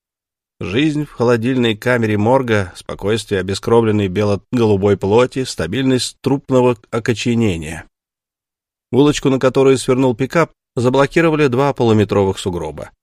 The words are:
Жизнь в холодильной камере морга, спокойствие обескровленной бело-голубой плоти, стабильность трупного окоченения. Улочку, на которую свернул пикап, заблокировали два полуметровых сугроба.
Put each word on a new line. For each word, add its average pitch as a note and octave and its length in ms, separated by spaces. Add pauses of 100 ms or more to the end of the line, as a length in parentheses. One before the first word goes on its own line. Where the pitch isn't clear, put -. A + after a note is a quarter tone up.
(600)
Жизнь D3 460
в - 60
холодильной A#2+ 680
камере A2+ 400
морга, A2 580
спокойствие G2 640
обескровленной G#2 680
бело-голубой G#2 880
плоти, B2 480
стабильность B2 760
трупного B2+ 560 (140)
окоченения. G#2 960 (1040)
Улочку, C#3+ 380
на C3 100
которую C3+ 380
свернул B2+ 380
пикап, D3+ 360 (240)
заблокировали C#3+ 720
два C3 260
полуметровых G#2 680
сугроба. D#2 520 (120)